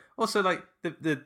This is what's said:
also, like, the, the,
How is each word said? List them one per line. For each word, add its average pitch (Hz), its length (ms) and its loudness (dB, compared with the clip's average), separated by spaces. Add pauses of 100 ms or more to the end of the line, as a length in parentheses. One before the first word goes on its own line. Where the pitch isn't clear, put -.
(160)
also, 214 260 2
like, 185 200 0 (200)
the, 165 180 -6
the, 151 260 0